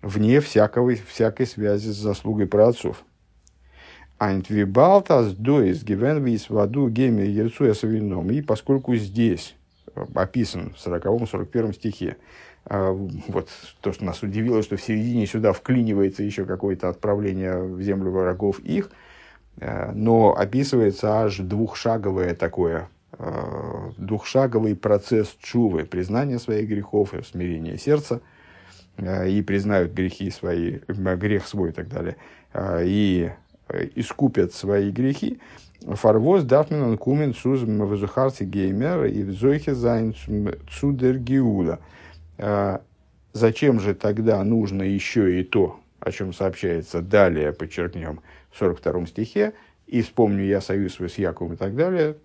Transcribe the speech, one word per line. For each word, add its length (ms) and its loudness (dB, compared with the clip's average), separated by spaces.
вне 400 4
всякого, 540 4
всякой 520 -2
связи 440 -2
с 40 -6
заслугой 520 -2
праотцов. 580 4
"Ein 300 0
wie 160 2
bald 440 6
das 280 4
du 220 2
ist, 260 2
gewinn 400 0
wie 100 2
es 140 -6
в 80 0
аду 320 2
геме 400 2
ерцу 360 0
я 100 6
совином". 560 -2
И 100 0
поскольку 540 0
здесь 600 -2
описан 600 -2
в 40 -20
сороковом, 480 -2
сорок 240 -6
первом 220 0
стихе, 440 -6
а, 260 -2
вот 580 -6
то, 120 -2
что 120 -8
нас 180 -6
удивило, 400 0
что 120 -6
в 60 -6
середине 460 0
сюда 260 2
вклинивается 720 0
ещё 220 -4
какое-то 440 -4
отправление 720 -2
в 200 -8
землю 280 -2
врагов 500 0
их, 300 -4
э, 340 -8
но 420 6
описывается 840 2
аж 160 0
двухшаговое 960 -2
такое, 560 -2
э, 800 -8
двухшаговый 800 0
процесс 640 0
тшувы, 460 0
признания 540 -2
своих 280 -2
грехов 460 0
и 80 -8
смирения 560 -6
сердца, 440 -2
э, 320 -4
и 140 0
признают 500 0
грехи 380 -4
свои, 560 -4
э, 280 -2
грех 320 -2
свой 220 -4
и 40 -10
так 140 -10
далее, 300 -8
э, 320 -2
и, 440 2
э, 260 -4
искупят 580 0
свои 380 0
грехи. 480 -2
"Фарвоз 580 4
дарфмен 380 2
он 160 0
кумен 360 0
цуз 280 0
мвезухарцы 840 0
геймер 600 0
и 180 0
взойхе 500 0
зайн 400 0
цудер 480 0
гиула". 600 0
Э, 420 -2
зачем 460 4
же 160 0
тогда 480 2
нужно 400 0
ещё 440 0
и 160 2
то, 360 0
о 120 -4
чём 220 -6
сообщается 680 -4
далее, 500 4
подчеркнём, 720 -8
в 60 -20
сорок 200 0
втором 280 -2
стихе, 480 -2
"И 140 0
вспомню 440 2
я 160 2
союз 320 -2
свой 160 -8
с 80 -14
Яковом" 360 -4
и 20 -10
так 200 -6
далее, 500 0